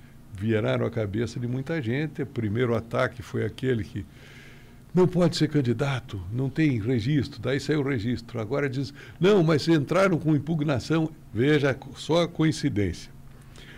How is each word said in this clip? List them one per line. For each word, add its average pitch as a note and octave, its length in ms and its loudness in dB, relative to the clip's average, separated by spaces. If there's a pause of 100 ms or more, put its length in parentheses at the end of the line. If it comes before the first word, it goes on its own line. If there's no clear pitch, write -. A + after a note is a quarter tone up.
(380)
viraram A2+ 460 0
a A2+ 60 -2
cabeça A2+ 500 -4
de A#2+ 80 -4
muita C3+ 320 -4
gente. C#3+ 420 -2
O C3+ 40 -4
primeiro A2+ 500 0
ataque A#2 460 -2
foi A2+ 220 -4
aquele A#2 380 -2
que - 240 -10 (880)
"não F3+ 140 6
pode F3 280 2
ser D3+ 120 2
candidato, B2 720 0 (120)
não C3 160 -2
tem C3+ 320 2
registro", A#2+ 600 0
daí B2 180 -2
saiu D3 220 0
o C3+ 80 -2
registro. A#2 520 -2
Agora C#3 300 -2
diz, B2+ 240 -6 (240)
"Não, F#3+ 240 6
mas D#3 240 4
entraram E3 500 4
com D3+ 200 2
impugnação." D#3 760 0 (240)
Veja C3+ 420 4 (180)
só E3+ 280 0
a E3 60 0
coincidência. G2+ 840 0 (680)